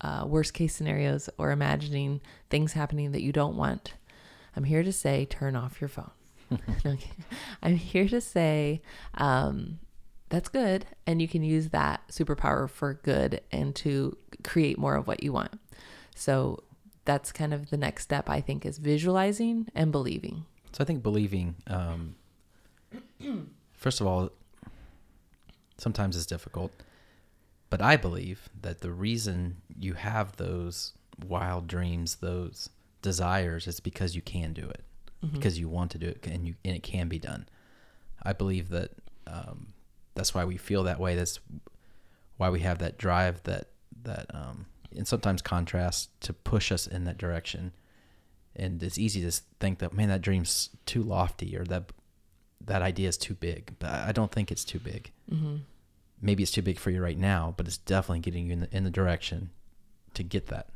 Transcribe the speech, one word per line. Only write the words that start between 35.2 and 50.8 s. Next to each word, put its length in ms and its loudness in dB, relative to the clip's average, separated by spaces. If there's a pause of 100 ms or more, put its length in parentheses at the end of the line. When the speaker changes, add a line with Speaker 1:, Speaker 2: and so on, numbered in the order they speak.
Speaker 1:
Mm-hmm. 120 -2
Speaker 2:
because 220 2
you 120 -2
want 220 0
to 60 -8
do 100 -4
it, 220 -8
and 160 -2
you, 80 -4 (120)
and 100 -2
it 60 -8
can 260 -2
be 100 -2
done. 300 -8 (760)
I 120 0
believe 340 0
that, 220 -2 (360)
um, 420 -10 (460)
that's 200 0
why 100 2
we 140 -2
feel 240 0
that 180 0
way. 140 2
That's 260 -2 (960)
why 140 2
we 100 2
have 200 2
that 180 -4
drive, 460 2
that, 240 -4 (340)
that, 320 -6
um, 320 -10 (280)
and 140 -4
sometimes 320 2
contrast 680 0 (100)
to 140 -6
push 360 2
us 160 0
in 180 -4
that 120 -2
direction. 560 -4 (800)
And 280 -4
it's 160 -4
easy 240 2
to 60 0
s-, 140 -2 (180)
think 180 2
that, 160 -4
"Man, 160 4
that 100 2
dream's 480 2 (160)